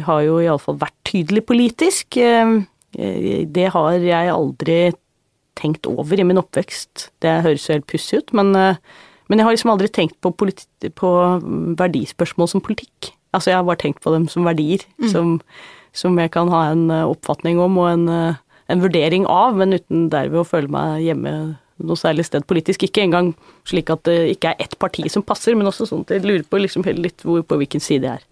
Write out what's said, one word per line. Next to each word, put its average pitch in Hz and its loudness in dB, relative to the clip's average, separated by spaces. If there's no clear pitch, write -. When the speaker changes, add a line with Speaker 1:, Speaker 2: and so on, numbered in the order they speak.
Speaker 1:
har 156 2
jo 160 2
i 170 2
alle 151 0
fall 147 -6
vært 143 -6
tydelig 202 0
politisk. 247 0
Eh, 226 4
eh, - -2
det 180 0
har 170 2
jeg 175 2
aldri 160 0
tenkt 156 -4
over 147 -2
i 196 4
min 180 4
oppvekst. - -6
Det 165 2
høres 151 0
jo 160 0
helt 147 -4
pussig - -4
ut, - -6
men, 196 2
eh, 190 4
men 208 4
jeg 220 4
har 226 4
liksom 233 0
aldri 196 0
tenkt 165 -2
på 180 -2
politi-, - -6
på 180 0
verdispørsmål 170 -2
som 196 -2
politikk. - -10
Altså, - 0
jeg 185 4
har 180 0
bare 175 -2
tenkt 147 -4
på 160 0
dem 160 2
som 175 -2
verdier, 165 0
Speaker 2:
Mm. 233 0
Speaker 1:
som, 170 0
som 180 0
jeg 165 0
kan 170 0
ha 165 2
en, 165 2
eh, 160 0
oppfatning 165 -2
om 185 2
og 175 2
en, 170 2
eh, 165 0
en 180 2
vurdering 175 2
av, 214 2
men 190 2
uten 165 0
derved 147 0
å 170 -2
føle 143 -2
meg 156 -2
hjemme 156 -4
noe 165 -4
særlig 165 0
sted - -4
politisk. 180 -2
Ikke 202 0
engang 175 2
slik 170 -4
at 160 -2
det 165 2
ikke - 0
er - -4
ett - -12
parti 165 -4
som 214 -2
passer, 226 -2
men 202 2
også 196 -4
sånn 165 -6
at 170 -12
jeg 185 -2
lurer 190 0
på - -2
liksom 190 -2
helt 180 -2
litt 175 -6
hvor, 170 0
på 160 -2
hvilken 143 -4
side 139 -2
jeg 127 -4
er. - -12